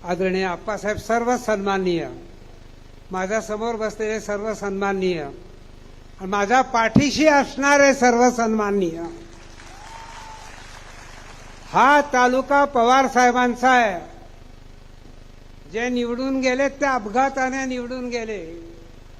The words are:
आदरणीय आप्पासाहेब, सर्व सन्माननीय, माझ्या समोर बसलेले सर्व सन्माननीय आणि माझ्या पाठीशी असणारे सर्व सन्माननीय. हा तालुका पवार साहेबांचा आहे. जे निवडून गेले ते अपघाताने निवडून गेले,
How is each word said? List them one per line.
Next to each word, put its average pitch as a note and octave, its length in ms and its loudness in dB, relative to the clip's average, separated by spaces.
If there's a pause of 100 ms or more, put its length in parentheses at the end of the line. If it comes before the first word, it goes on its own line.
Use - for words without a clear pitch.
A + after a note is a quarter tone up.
आदरणीय F#3 420 -2
आप्पासाहेब, F#3+ 520 -4
सर्व A#3 400 0
सन्माननीय, F#3+ 680 -2 (1040)
माझ्या F#3+ 300 -2
समोर G#3+ 340 -6
बसलेले G#3+ 440 -4
सर्व G#3 340 -6
सन्माननीय G3 680 -2 (1000)
आणि F#3+ 80 -12
माझ्या G3+ 340 2
पाठीशी A#3+ 680 2
असणारे C#4 680 4
सर्व B3 360 4
सन्माननीय. G3+ 720 -2 (2750)
हा C4+ 280 6 (120)
तालुका C4 520 2
पवार C4 420 4
साहेबांचा B3 600 2
आहे. A3 420 2 (1600)
जे A#3 200 -4
निवडून B3 500 -2
गेले B3+ 300 0
ते C#4 160 -4
अपघाताने C4 800 -2
निवडून B3 440 -8
गेले, F3 640 -10 (480)